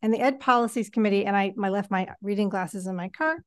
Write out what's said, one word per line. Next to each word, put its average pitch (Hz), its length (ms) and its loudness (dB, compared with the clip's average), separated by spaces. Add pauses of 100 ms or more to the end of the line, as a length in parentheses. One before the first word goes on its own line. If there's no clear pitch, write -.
And 220 100 2
the 226 80 0
Ed 269 200 0
Policies 240 500 2
Committee, 202 340 2
and 202 120 2
I, 196 260 2
I 196 60 0
left 202 220 -2
my 185 180 0 (120)
reading 202 280 0
glasses 185 380 -6
in 185 100 -4
my 180 120 -6
car. 320 380 -2